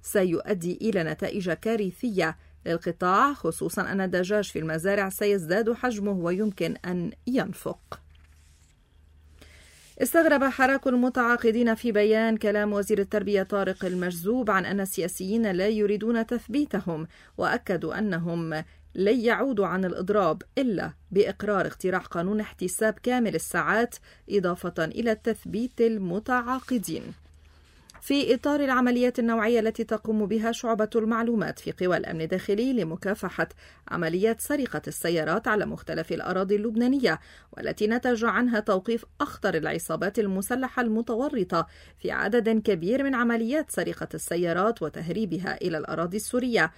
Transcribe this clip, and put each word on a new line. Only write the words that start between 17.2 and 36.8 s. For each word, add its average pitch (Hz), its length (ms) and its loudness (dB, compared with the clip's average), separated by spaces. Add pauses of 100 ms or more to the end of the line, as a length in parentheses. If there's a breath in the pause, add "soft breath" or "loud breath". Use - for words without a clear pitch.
وأكدوا 180 600 -2
أنهم 165 640 -2 (320 soft breath)
لن 208 240 4
يعودوا 214 460 2
عن 185 180 0
الإضراب 185 580 2 (160)
إلا 190 340 0 (180)
بإقرار 196 560 2
اقتراح 185 400 -2
قانون 190 340 -2
احتساب 208 640 -2
كامل 247 320 2
الساعات 190 600 0 (360 soft breath)
إضافة 180 540 0
إلى 226 300 0
تثبيت 220 680 -4
المتعاقدين. 226 1200 0 (960 soft breath)
في 277 340 2
إطار 285 260 2
العمليات 247 580 2
النوعية 226 420 2
التي 220 240 0
تقوم 214 420 0
بها 226 260 0
شعبة 226 440 0
المعلومات 220 640 0
في 165 140 -8
قوى 180 240 2
الأمن - 240 -4
الداخلي 202 520 0
لمكافحة 185 760 -2 (400 loud breath)
عمليات 180 520 0
سرقة 262 480 -4
السيارات 165 600 -2
على 214 180 0
مختلف 165 460 -6
الأراضي 190 440 0
اللبنانية، 233 640 2 (320 loud breath)